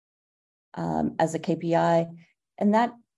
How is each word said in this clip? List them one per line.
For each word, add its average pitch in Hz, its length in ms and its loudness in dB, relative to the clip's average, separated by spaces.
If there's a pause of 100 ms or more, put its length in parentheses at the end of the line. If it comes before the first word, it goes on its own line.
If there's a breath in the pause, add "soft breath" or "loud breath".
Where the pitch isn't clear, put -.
(760)
um, 160 440 -4
as 160 160 0
a 151 40 -4
K 165 180 -2
P 165 180 -2
I. 165 340 2 (500 loud breath)
And 208 160 2
that 233 180 2 (260)